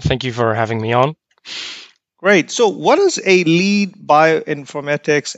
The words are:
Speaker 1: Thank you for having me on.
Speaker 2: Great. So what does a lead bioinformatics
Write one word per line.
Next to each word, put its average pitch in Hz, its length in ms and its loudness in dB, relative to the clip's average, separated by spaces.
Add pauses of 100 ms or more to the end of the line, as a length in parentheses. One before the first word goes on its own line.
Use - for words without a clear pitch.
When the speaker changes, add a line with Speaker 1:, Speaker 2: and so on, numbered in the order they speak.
Speaker 1:
Thank 123 220 -2
you 123 100 -6
for 113 200 0
having 113 240 -2
me 110 140 -4
on. 131 240 0 (1000)
Speaker 2:
Great. 185 320 2
So 233 180 0
what 180 280 0
does 392 280 0
a 185 200 4
lead 190 500 2
bioinformatics 147 1400 -2